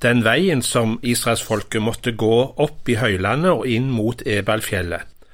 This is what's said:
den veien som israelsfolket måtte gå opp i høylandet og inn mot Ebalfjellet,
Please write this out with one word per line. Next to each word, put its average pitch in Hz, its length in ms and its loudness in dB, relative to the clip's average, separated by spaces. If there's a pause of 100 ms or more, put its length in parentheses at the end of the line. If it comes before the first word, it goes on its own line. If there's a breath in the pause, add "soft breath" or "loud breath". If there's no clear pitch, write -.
den 120 240 4
veien 139 400 2
som 117 380 0
israelsfolket 110 800 -2
måtte 117 320 -4
gå 110 160 4 (240)
opp - 320 -2
i 113 80 2
høylandet 117 560 2
og 123 160 0
inn 123 240 0
mot 113 320 -2
Ebalfjellet, 101 800 -2 (280 soft breath)